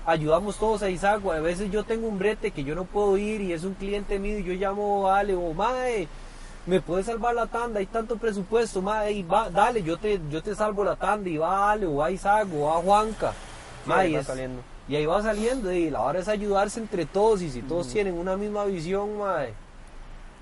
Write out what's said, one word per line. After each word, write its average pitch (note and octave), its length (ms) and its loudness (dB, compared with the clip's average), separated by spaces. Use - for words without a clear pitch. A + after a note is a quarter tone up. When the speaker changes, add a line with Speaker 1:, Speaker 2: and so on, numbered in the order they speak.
Speaker 1:
ayudamos E3 520 2
todos G#3+ 260 0
a G3 80 0
Isaac, G3 340 2
o F#3+ 60 0
a D#3+ 80 0
veces F3 320 0
yo G#3 140 0
tengo A3+ 240 -2
un G3+ 100 -4
brete G#3+ 320 0
que C#3+ 140 -6
yo C#3+ 100 -4
no F3+ 120 -4
puedo G3+ 320 2
ir, G#3 240 -2
y F3+ 100 -2
es D#3+ 100 -4
un F#3+ 120 -4
cliente G3+ 440 -4
mío, G#3 220 -2
y - 20 -4
yo F3+ 120 -2
llamo G3 540 0
a F#3+ 120 6
Ale, G3 160 2
o, F3 180 -2
"Mae, A#3 540 0
¿me F3+ 140 2
puedes F#3+ 260 -2
salvar A#3 300 0
la A3+ 100 2
tanda? A#3 320 -2
Hay G3 80 0
tanto A3+ 300 -2
presupuesto, G#3 680 0
mae, G#3 300 0
y G3+ 100 -2
va, G3 260 2
dale, A3 360 4
yo D#3+ 120 0
te, G#3 320 0
yo D#3 140 -4
te G3+ 140 -6
salvo G#3+ 260 0
la F3 140 2
tanda", G3 320 0
y D#3+ 80 0
va F#3+ 340 2
Ale, G#3+ 160 2
o D3+ 80 0
va D3+ 160 2
Isaac, G3+ 420 2
o D3 120 0
va D#3+ 180 4
Juanca. G3+ 500 4
Speaker 2:
Sí, - 60 -4
Speaker 1:
Mae, F3+ 100 6
Speaker 2:
ahí F3+ 100 4
Speaker 1:
y D3+ 40 2
Speaker 2:
va C3+ 60 2
Speaker 1:
es, C#3 60 -6
Speaker 2:
saliendo. B2+ 360 -6
Speaker 1:
y C3+ 80 0
ahí D3+ 100 2
va F#3 160 2
saliendo, A3 500 0
y E3+ 180 0
la A#2+ 100 -2
hora D3 180 0
es F3+ 80 -4
ayudarse G#3 540 0
entre F#3+ 260 -4
todos, G#3 340 4
y E3 100 -4
si B2 120 -8
todos E3+ 240 -4
Speaker 2:
Ujú. - 60 -10
Speaker 1:
tienen G3 260 0
una F#3 180 -2
misma G#3 280 -4
visión, G3 520 -2
mae, E3+ 360 -2